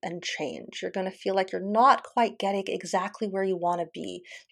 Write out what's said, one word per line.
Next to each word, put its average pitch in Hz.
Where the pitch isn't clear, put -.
and 170
change. -
You're 185
gonna 190
feel 190
like 190
you're 180
not 220
quite 233
getting 196
exactly 196
where 190
you 190
wanna 175
be. 180